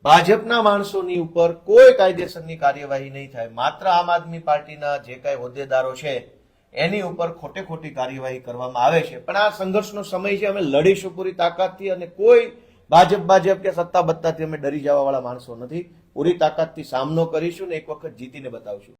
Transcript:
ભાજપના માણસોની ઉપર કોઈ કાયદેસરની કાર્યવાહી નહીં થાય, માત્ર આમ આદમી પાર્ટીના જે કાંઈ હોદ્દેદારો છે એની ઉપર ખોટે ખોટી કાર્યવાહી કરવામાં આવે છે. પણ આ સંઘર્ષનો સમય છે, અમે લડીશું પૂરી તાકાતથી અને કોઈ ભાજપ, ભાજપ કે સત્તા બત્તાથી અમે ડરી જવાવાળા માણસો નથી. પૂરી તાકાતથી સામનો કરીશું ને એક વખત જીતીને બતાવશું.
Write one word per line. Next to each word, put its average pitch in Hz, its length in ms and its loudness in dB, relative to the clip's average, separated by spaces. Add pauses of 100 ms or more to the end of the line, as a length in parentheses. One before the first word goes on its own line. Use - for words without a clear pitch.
ભાજપના 208 560 4
માણસોની 196 580 0
ઉપર 170 300 0 (160)
કોઈ 247 280 10
કાયદેસરની 170 640 -2
કાર્યવાહી 139 540 -2
નહીં 135 220 -16
થાય, 117 180 -10
માત્ર 131 380 -4
આમ 175 220 2
આદમી 170 300 -4
પાર્ટીના 151 580 -4
જે 123 180 -14
કાંઈ 131 280 -6
હોદ્દેદારો 131 520 -4
છે 147 180 -8 (600)
એની 185 280 -4
ઉપર 170 300 -6
ખોટે 165 320 -14
ખોટી 160 280 -14
કાર્યવાહી 131 480 -8
કરવામાં 123 460 -6
આવે 160 160 4
છે. - 180 -10
પણ 180 160 -8
આ 208 140 2
સંઘર્ષનો 196 540 -6
સમય 196 340 -6
છે, 208 80 -4
અમે 196 160 -4
લડીશું 175 540 0
પૂરી 185 180 -8
તાકાતથી 185 560 -4
અને 180 180 -6
કોઈ 233 380 4 (460)
ભાજપ, 180 280 6
ભાજપ 190 420 2
કે 190 100 -2
સત્તા 175 300 0
બત્તાથી 160 420 -2
અમે 156 140 -8
ડરી 143 220 -4
જવાવાળા 139 420 0
માણસો 123 340 -12
નથી. 135 300 -10 (280)
પૂરી 170 240 0
તાકાતથી 160 460 -2
સામનો 151 420 -2
કરીશું 170 440 -6
ને 165 60 -6
એક 156 140 -12
વખત 151 260 -12
જીતીને 131 340 -16
બતાવશું. 104 500 -14